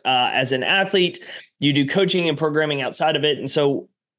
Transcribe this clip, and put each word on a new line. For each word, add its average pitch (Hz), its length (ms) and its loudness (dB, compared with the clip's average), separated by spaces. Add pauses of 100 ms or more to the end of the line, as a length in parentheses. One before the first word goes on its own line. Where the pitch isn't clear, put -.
uh, 127 300 2
as 131 180 0
an 127 100 0
athlete. 185 640 0 (340)
You 143 120 2
do 139 160 2
coaching 185 400 0
and 147 100 -2
programming 151 440 -2
outside 156 340 -2
of 143 80 -2
it. 147 160 0
And 135 100 -6
so 143 380 0 (320)